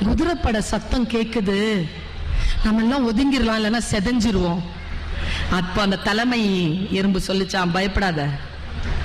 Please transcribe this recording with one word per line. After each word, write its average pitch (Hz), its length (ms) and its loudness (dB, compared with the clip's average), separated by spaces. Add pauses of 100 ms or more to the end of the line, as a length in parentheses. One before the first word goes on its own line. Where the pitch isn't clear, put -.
"குதிரைப்படை 240 580 2
சத்தம் 233 480 -2
கேக்குது, 214 800 0 (760)
நம்ம 220 160 4
எல்லாம் 240 280 2
ஒதுங்கிடலாம், 226 560 2
இல்லைன்னா 226 160 0 (100)
செதஞ்சிருவோம்." 202 720 2 (880)
அப்ப 180 320 0
அந்த 196 140 2
தலைமை 233 440 0 (500)
எறும்பு 190 360 2
சொல்லுச்சான், 190 460 0
"பயப்படாத, 185 560 0 (760)